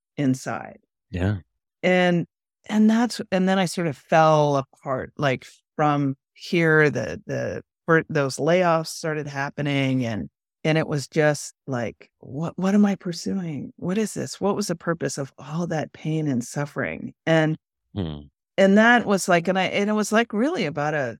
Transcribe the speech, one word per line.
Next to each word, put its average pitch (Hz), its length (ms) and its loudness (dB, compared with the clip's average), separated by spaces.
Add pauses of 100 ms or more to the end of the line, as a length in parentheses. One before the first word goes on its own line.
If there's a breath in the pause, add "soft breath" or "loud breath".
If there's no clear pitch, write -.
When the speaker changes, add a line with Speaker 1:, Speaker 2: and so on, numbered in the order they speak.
(160)
Speaker 1:
inside. 127 640 -2 (320)
Speaker 2:
Yeah. 95 280 0 (440)
Speaker 1:
And, 180 440 2 (420)
and 214 200 4
that's, 226 320 2 (120)
and 185 160 2
then 190 100 2
I 190 60 2
sort 170 240 -4
of 143 80 -6
fell 156 600 4
apart, 131 600 -6
like, 135 280 -2 (300)
from 143 420 0 (160)
here, 156 580 4
the, 123 360 -6
the, 123 360 -6 (240)
fir-, 160 220 4
those 143 280 0
layoffs 165 520 2
started 156 380 -6
happening 139 800 -2
and, 95 240 -6 (340)
and 156 140 2
it 160 100 -2
was 143 180 -4
just 151 480 0 (140)
like, 120 500 -6
"What, 151 400 -10
what 190 160 0
am 208 100 6
I 202 120 0
pursuing? 175 800 -8
What 180 220 -4
is 214 160 -4
this? - 260 -8
What 196 160 -2
was 208 100 -4
the 180 80 -4
purpose 165 420 -6
of 139 220 -8
all 156 300 -6
that 160 240 -4
pain 156 340 -4
and 131 160 0
suffering?" 143 720 -6 (100)
And, 160 320 2 (380)
Speaker 2:
Hmm. 78 280 -6 (360)
Speaker 1:
and 196 180 6
that 233 300 4
was 190 220 0
like, 175 200 2
and 185 100 0
I, 185 80 0
and 202 220 0
it 214 60 0
was, 214 180 -2
like, 233 220 0
really 247 320 0
about 151 260 -2
a 131 280 -4